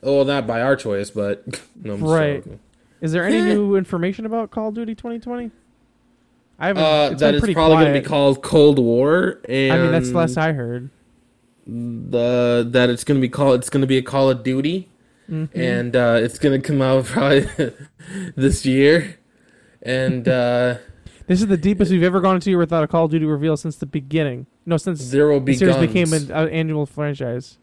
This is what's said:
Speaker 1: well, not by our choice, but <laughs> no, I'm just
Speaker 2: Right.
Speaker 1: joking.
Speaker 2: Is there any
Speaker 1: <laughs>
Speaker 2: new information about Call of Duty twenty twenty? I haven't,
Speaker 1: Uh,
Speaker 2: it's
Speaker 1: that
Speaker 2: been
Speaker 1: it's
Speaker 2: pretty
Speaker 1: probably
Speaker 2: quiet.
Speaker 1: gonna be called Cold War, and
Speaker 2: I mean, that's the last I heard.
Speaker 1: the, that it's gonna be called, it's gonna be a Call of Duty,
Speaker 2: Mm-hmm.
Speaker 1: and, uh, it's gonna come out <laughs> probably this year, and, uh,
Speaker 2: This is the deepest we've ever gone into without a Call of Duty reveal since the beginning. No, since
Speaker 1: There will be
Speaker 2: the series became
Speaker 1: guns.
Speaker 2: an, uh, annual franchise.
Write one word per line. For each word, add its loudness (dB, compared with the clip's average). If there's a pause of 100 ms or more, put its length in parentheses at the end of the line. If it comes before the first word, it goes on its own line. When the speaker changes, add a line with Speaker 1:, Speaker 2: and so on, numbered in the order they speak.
Speaker 1:
well, 2
not -2
by -2
our 2
choice, -4
but -6
<laughs> -16
no, -8
I'm -10
just -2
Speaker 2:
Right. 0
Speaker 1:
joking. -18 (420)
Speaker 2:
Is -4
there -2
any 2
Speaker 1:
<laughs> 2
Speaker 2:
new 0
information -4
about -6
Call -6
of -10
Duty -10
twenty -12
twenty? -12 (1040)
I -4
haven't, 0
Speaker 1:
Uh, 2
Speaker 2:
it's -8
Speaker 1:
that 4
Speaker 2:
been 4
Speaker 1:
it's 0
Speaker 2:
pretty 0
Speaker 1:
probably 4
Speaker 2:
quiet. 6
Speaker 1:
gonna 2
be -8
called 2
Cold 6
War, 2
and 0
Speaker 2:
I 2
mean, 2
that's 0
the -2
last 0
I 0
heard. -8 (800)
Speaker 1:
the, -2
that 2
it's -4
gonna 0
be 0
called, 2
it's -8
gonna 0
be 2
a 0
Call 0
of -2
Duty, -4 (420)
Speaker 2:
Mm-hmm. -8
Speaker 1:
and, -2
uh, 4
it's -4
gonna 2
come -2
out 2
<laughs> -
probably 2 (880)
this 0
year, 2 (640)
and, -2
uh, 0 (520)
Speaker 2:
This 2
is 0
the 2
deepest 0
we've 2
ever 2
gone 2
into 0
without 0
a -4
Call 0
of -2
Duty 0
reveal 0
since -8
the -10
beginning. -6 (180)
No, -2
since -6
Speaker 1:
There 4
will 2
be 0
Speaker 2:
the -2
series 4
became 2
Speaker 1:
guns. -2
Speaker 2:
an, -10
uh, 0
annual -4
franchise. -8